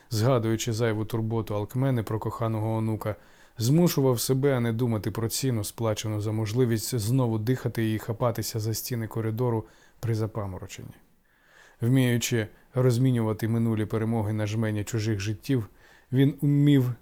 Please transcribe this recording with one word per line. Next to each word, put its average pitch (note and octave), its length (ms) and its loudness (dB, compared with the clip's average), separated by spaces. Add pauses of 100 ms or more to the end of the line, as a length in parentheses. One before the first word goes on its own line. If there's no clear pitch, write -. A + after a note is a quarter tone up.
(100)
згадуючи A2+ 600 2
зайву A2 320 0
турботу A2 500 -4
Алкмени B2 480 0
про A2 160 -4
коханого A2+ 580 -2
онука, A2 400 -2 (420)
змушував C3+ 640 4
себе C3 400 2
не A#2 120 0
думати A2+ 380 0
про A2 180 -2
ціну, A#2 360 -2
сплачену G#2+ 560 -4
за G#2+ 120 -2
можливість A2+ 680 0
знову A2+ 400 2
дихати A2+ 560 -2
і G#2+ 40 -2
хапатися A2+ 600 -4
за A2 140 -4
стіни A2+ 320 -6
коридору A2+ 580 -2 (360)
при A2+ 140 -2
запамороченні. G#2 800 -8 (880)
Вміючи A#2+ 680 2 (260)
розмінювати A#2+ 760 2
минулі A2+ 380 0
перемоги A2 460 -2
на G#2+ 140 -2
жмені G#2+ 380 -2
чужих G#2+ 360 -2
життів, G#2+ 480 -2 (440)
він C#3 280 4
умів C#3+ 600 4